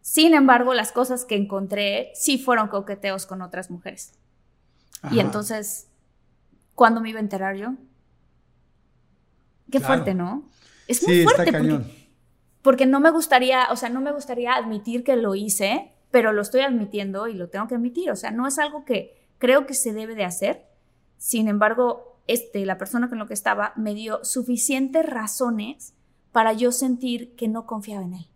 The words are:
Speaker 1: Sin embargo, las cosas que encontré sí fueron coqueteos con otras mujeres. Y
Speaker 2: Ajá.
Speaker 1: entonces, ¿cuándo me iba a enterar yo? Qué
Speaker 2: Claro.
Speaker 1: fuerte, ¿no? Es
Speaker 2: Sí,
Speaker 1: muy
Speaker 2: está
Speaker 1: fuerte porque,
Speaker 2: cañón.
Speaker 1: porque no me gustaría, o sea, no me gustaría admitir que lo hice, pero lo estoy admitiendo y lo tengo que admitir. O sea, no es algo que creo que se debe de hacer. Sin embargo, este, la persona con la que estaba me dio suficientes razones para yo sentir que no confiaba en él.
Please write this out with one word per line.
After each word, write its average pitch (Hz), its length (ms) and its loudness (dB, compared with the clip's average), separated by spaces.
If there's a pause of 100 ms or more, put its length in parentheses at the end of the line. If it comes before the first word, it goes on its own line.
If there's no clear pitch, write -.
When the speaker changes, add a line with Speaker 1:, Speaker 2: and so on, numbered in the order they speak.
Speaker 1:
Sin 320 320 4
embargo, 254 400 6
las 214 180 0
cosas 254 320 -2
que 220 140 -4
encontré 202 760 -4
sí 277 240 0
fueron 240 300 0
coqueteos 202 580 -6
con 185 160 -12
otras 180 300 -12
mujeres. 175 420 -14 (920)
Y - 40 -16
Speaker 2:
Ajá. 214 140 2
Speaker 1:
entonces, 208 680 -6 (880)
¿cuándo 226 240 6
me 226 100 -6
iba 220 100 -10
a 226 40 -4
enterar 196 320 -4
yo? 214 180 -8 (2000)
Qué 269 80 2
Speaker 2:
Claro. - 160 -2
Speaker 1:
fuerte, 190 180 0
¿no? 185 360 -4 (380)
Es 247 120 -2
Speaker 2:
Sí, - 80 2
Speaker 1:
muy 175 120 6
Speaker 2:
está 160 160 8
Speaker 1:
fuerte 180 160 4
porque, 156 160 2
Speaker 2:
cañón. 147 240 0 (680)
Speaker 1:
porque 262 240 4
no 269 140 4
me 311 120 6
gustaría, 254 600 4
o 254 40 0
sea, 240 140 -6
no 247 120 -4
me 285 120 -4
gustaría 254 420 -4
admitir 233 480 -4
que 262 140 4
lo 208 180 0
hice, 208 560 -2 (200)
pero 220 200 6
lo 208 100 0
estoy 226 200 2
admitiendo 208 680 -2
y 226 60 -8
lo 175 160 -10
tengo 208 180 -6
que 247 80 -4
admitir. 247 360 -2
O 214 40 -2
sea, 220 160 -8
no 240 160 -2
es 277 120 -2
algo 294 260 -4
que - 420 -6 (120)
creo 269 260 4
que 277 80 -10
se 233 200 -4
debe 220 220 -10
de 214 80 -4
hacer. 180 420 -4 (520)
Sin 220 320 -2
embargo, 226 800 0
este, 226 380 -2
la 190 120 -4
persona 233 320 -4
con 240 100 -8
la 208 80 -10
que 214 60 -10
estaba 202 420 -2
me 214 180 -4
dio 214 300 -6
suficientes 262 840 0
razones 233 880 -6 (380)
para 220 220 4
yo 240 180 2
sentir 247 640 -4
que 233 120 -6
no 226 180 -4
confiaba 208 400 -10
en 180 80 -8
él. 180 220 -14